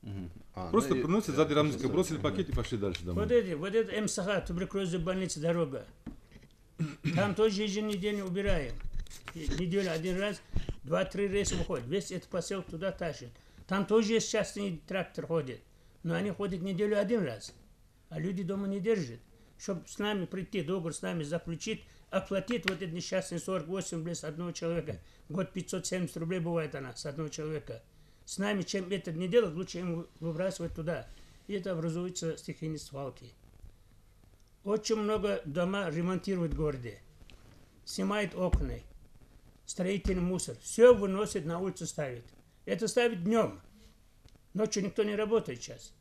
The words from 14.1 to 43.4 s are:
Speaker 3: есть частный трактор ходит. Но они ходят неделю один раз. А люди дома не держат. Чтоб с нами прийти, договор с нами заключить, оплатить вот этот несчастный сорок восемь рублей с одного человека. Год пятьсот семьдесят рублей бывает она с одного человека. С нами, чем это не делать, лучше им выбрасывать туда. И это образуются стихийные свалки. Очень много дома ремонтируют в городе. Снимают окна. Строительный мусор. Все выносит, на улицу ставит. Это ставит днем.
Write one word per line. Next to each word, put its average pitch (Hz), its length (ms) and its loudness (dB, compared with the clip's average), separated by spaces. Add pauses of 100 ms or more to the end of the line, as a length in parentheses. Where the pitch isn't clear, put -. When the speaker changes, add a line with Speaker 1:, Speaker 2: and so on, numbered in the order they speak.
Speaker 3:
есть 214 160 4
частный 202 580 0
трактор 180 380 -4
ходит. 135 340 0 (420)
Но 165 120 0
они 196 160 0
ходят 190 320 -2
неделю 202 360 2
один 202 240 4
раз. 117 320 -4 (540)
А 156 100 -8
люди 180 240 -2
дома 196 240 -2
не 196 140 0
держат. 175 400 0 (380)
Чтоб - 300 -4
с - 100 -16
нами 208 280 2
прийти, 190 360 -4
договор 165 300 -2
с - 100 -8
нами 180 200 -2
заключить, 165 600 -4 (260)
оплатить 196 540 -2
вот 190 180 0
этот 170 100 -4
несчастный 180 460 -2
сорок 170 300 -2
восемь 180 300 -4
рублей 165 180 -4
с - 80 -8
одного 160 260 -6
человека. 165 500 -2 (280)
Год 180 240 -2
пятьсот - 340 -4
семьдесят 180 300 -2
рублей 170 240 -2
бывает 160 340 0
она 131 220 -8
с - 100 -8
одного 151 220 -4
человека. 151 540 -6 (420)
С - 140 -10
нами, 202 240 2
чем 185 280 -2
это 185 220 -2
не 175 160 -2
делать, 190 260 6
лучше 175 260 -6
им 170 260 -2 (140)
выбрасывать 170 540 -2
туда. 160 320 -4 (400)
И 196 80 -6
это 190 180 -2
образуются 170 640 -2
стихийные 156 420 -6
свалки. 135 540 -10 (1300)
Очень 214 320 0
много 208 480 0
дома 180 460 0
ремонтируют 175 640 0
в - 20 -4
городе. 135 440 -4 (840)
Снимают 196 500 0
окна. 160 400 2 (920)
Строительный 185 560 0
мусор. 180 400 -2
Все 240 320 12
выносит, 196 520 0
на 170 120 0
улицу 180 280 -4
ставит. 127 380 -4 (400)
Это 196 220 0
ставит 233 380 4
днем. 214 360 4 (960)